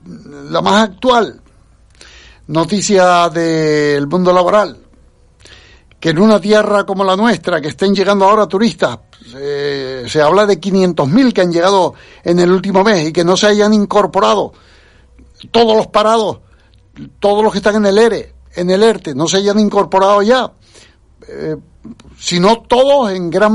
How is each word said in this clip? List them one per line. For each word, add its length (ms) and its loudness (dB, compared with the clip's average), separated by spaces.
la 120 -2
más 280 0
actual 500 -2
noticia 840 0
del 800 -2
mundo 260 0
laboral. 440 0
Que 80 -2
en 100 -2
una 220 4
tierra 440 0
como 200 -4
la 100 0
nuestra, 460 -2
que 80 -8
estén 260 -2
llegando 300 0
ahora 200 2
turistas, 540 -2
se, 800 -8
se 120 0
habla 240 4
de 140 0
quinientos 480 0
mil 260 2
que 60 -2
han 140 0
llegado 400 0
en 140 0
el 120 2
último 320 0
mes 240 0
y 60 -6
que 100 -2
no 140 0
se 100 0
hayan 260 2
incorporado 800 0
todos 280 2
los 100 -2
parados, 520 0
todos 200 2
los 120 0
que 60 -6
están 160 0
en 100 0
el 120 2
ere, 360 0
en 160 -4
el 140 2
erte, 320 0
no 120 -2
se 100 -2
hayan 220 0
incorporado 600 2
ya, 300 0
eh, 280 -10
sino 440 0
todos 500 2
en 180 -6
gran 260 2